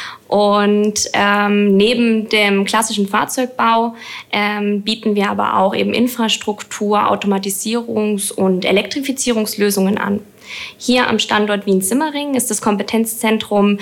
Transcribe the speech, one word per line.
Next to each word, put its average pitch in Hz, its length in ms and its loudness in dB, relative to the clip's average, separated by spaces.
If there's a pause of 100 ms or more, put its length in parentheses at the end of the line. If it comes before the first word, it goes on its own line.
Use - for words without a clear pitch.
(280)
Und, 208 840 2
ähm, 202 600 2
neben 220 540 2
dem 202 340 2
klassischen 208 440 0
Fahrzeugbau, 233 880 0 (360)
ähm, 208 520 -2
bieten 220 320 -2
wir 202 160 0
aber 202 260 0
auch 190 180 2
eben 202 160 0
Infrastruktur, 214 1200 -2
Automatisierungs- 208 1200 -2
und 190 320 0
Elektrifizierungslösungen 208 1300 0
an. 202 220 -2 (580)
Hier 247 300 0
am 220 100 2
Standort 208 480 0
Wien-Simmering 277 720 0
ist 247 160 -2
das - 100 -4
Kompetenzzentrum 208 1200 0